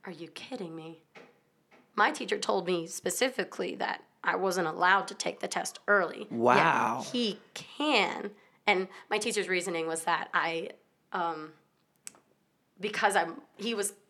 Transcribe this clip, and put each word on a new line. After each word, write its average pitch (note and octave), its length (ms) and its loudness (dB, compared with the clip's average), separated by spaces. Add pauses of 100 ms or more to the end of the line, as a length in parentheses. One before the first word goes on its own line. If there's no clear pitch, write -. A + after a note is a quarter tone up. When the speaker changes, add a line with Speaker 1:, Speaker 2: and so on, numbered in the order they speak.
Speaker 1:
"Are F#3+ 80 -12
you D#3 160 -14
kidding E3+ 460 -10
me?" D#3+ 280 -12 (920)
My A3+ 160 4
teacher G#3+ 280 -2
told G3 280 0
me F3 200 0
specifically F#3 880 -2
that - 260 -4 (220)
I F3 120 2
wasn't F3+ 320 2
allowed F3+ 400 4
to G3 60 -10
take - 260 -6
the F#3+ 80 -4
test - 380 -4
early. G3+ 440 2
Yet - 20 -
Speaker 2:
Wow. A#2+ 800 4
Speaker 1:
he A#3 280 -2 (140)
can. A#3 800 -2 (340)
And F#3+ 220 2 (200)
my G#3 100 0
teacher's G#3 300 -2
reasoning F3 380 -2
was E3 180 -4
that E3 300 0
I, E3 360 0 (420)
um, D#3+ 400 -4 (1300)
because G#3 360 2
I'm, E3+ 240 -2 (160)
he A3+ 180 -4
was G3+ 200 -2 (160)